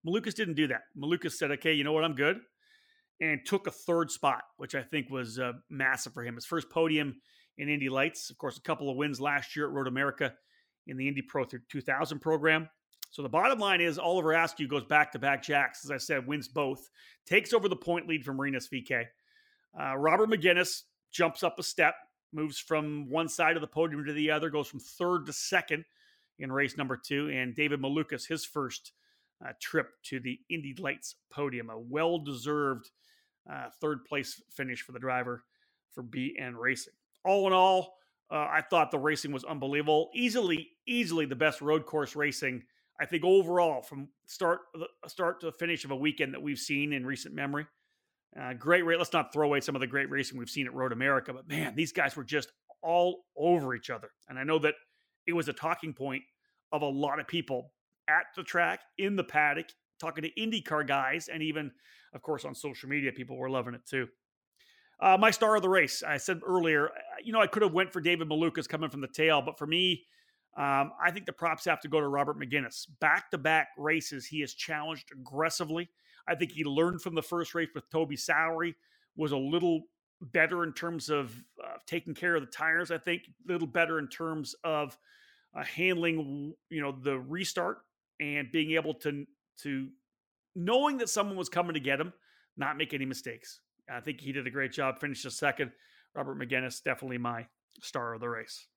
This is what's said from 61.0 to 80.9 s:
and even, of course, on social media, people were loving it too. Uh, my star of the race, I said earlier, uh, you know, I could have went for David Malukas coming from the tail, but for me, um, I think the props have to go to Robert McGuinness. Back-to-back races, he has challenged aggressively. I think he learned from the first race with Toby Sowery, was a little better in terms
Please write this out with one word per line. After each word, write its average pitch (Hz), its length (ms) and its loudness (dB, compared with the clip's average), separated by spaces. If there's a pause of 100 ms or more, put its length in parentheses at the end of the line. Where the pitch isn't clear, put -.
and 156 140 -4
even, 151 280 -2 (440)
of - 80 -14
course, 147 220 -4
on 139 100 -8
social 135 340 -10
media, 139 240 0
people 131 240 -10
were 131 140 -4
loving 123 240 -2
it 120 120 -16
too. 131 220 -2 (920)
Uh, 190 160 8
my 214 140 8
star 214 260 4
of 196 60 4
the 185 60 2
race, 185 340 4
I 151 140 0
said 165 280 0
earlier, 160 440 4
uh, - 40 -4 (300)
you 226 100 -6
know, 220 80 6
I 202 60 8
could 208 160 2
have 190 100 6
went 185 200 2
for 185 80 -4
David 165 280 2
Malukas 156 400 0
coming 156 220 -4
from 143 100 -10
the 131 80 -6
tail, 156 320 4
but 143 160 -6
for 147 100 -8
me, 175 380 0 (520)
um, 139 440 2
I 170 120 2
think 190 140 -8
the 185 60 -8
props 160 340 -2
have 165 160 2
to 151 60 -10
go 151 120 2
to 143 80 0
Robert 143 300 0
McGuinness. 135 480 -4 (140)
Back-to-back 156 680 2 (100)
races, 147 480 -2
he 151 140 -6
has 139 140 -6
challenged 151 580 -8
aggressively. 156 760 -2 (380)
I 170 80 0
think 165 160 -2
he 156 140 -4
learned 160 360 2
from 175 140 -8
the 160 80 0
first 170 320 -4
race 165 200 -2
with - 160 -12
Toby 160 260 0
Sowery, 165 580 0 (420)
was 156 160 0
a 143 40 2
little 160 460 2 (380)
better 165 440 2
in 156 80 -6
terms 170 380 -6